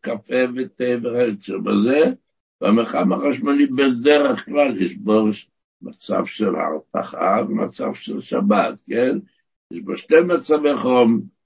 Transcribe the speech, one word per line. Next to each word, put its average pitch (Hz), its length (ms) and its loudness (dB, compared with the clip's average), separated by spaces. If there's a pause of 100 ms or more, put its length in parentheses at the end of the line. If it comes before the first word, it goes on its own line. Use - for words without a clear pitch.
קפה 120 420 -2 (120)
ותה 127 280 -8 (200)
וכיוצא 117 540 -4
בזה, 107 460 2 (580)
והמחם 117 520 2
החשמלי 143 520 0
בדרך 131 800 2
כלל 143 360 0
יש - 140 -4
בו 107 300 2 (560)
מצב - 440 -6
של 98 300 -4
הרתחה 82 920 -2
ומצב - 440 -6
של - 280 -10
שבת, - 680 0
כן? 127 280 0 (540)
יש - 100 -12
בו - 160 -8
שתי 160 300 4
מצבי 151 500 0
חום, 117 440 4 (240)